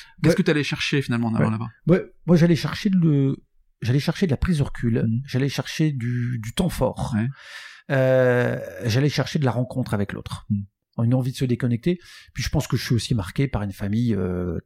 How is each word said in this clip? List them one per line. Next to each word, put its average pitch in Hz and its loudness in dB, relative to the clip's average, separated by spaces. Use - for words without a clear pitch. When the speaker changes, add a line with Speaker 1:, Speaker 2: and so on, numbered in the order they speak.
Speaker 1:
Qu'est-ce 156 6
Speaker 2:
Ouais. - -2
Speaker 1:
que 190 4
t'allais 151 2
chercher - -2
finalement 120 0
en 113 0
allant 110 2
Speaker 2:
Ouais. 110 2
Speaker 1:
là-bas ? 113 -6
Speaker 2:
Ouais. 175 4
Moi, 180 6
j'allais 170 6
chercher - -2
le, 147 4
j'allais 123 2
chercher 175 0
de 156 0
la 123 0
prise 170 0
de 143 2
recul. 120 0
Speaker 1:
Mhm. 113 0
Speaker 2:
J'allais 135 -2
chercher 151 -2
du, 123 -4
du 113 -10
temps 180 0
fort. - -2
Speaker 1:
Ouais. 113 0
Speaker 2:
Euh, 127 4
j'allais 127 2
chercher 139 -2
de 143 0
la 120 2
rencontre 123 -4
avec 101 -2
l'autre. - -10
Speaker 1:
Mhm. 101 -2
Speaker 2:
Une 117 2
envie 131 0
de - -8
se 139 -4
déconnecter. 123 0
Puis 135 -8
je - -4
pense 156 -2
que 120 0
je - -6
suis - 0
aussi 117 0
marqué 131 -2
par 104 -4
une 101 -4
famille, 107 -2
euh, 90 -2